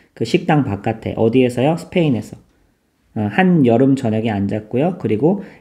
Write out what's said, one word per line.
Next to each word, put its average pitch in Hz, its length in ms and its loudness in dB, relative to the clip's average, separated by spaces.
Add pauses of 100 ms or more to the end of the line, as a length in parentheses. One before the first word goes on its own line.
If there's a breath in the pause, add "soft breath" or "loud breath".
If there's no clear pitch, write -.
(140 loud breath)
그 - 100 -4
식당 156 400 2
바깥에. 107 520 -4
어디에서요? 123 600 2
스페인에서. 151 600 -2 (800)
어, 107 160 -2
한 175 360 2
여름 131 300 4
저녁에 110 340 -2
앉았고요. 107 680 -4
그리고 123 440 -2 (180 loud breath)